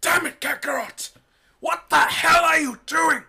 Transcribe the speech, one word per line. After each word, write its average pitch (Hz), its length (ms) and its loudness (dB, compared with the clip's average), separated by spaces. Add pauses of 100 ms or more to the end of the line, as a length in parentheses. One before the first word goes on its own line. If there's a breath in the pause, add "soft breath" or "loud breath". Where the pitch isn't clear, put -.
Damn 349 260 0
it, - 120 -12
Kakarot! - 720 -8 (480)
What - 300 -6
the - 80 2
hell - 460 4
are 320 160 2
you 254 260 -4
doing? 330 440 0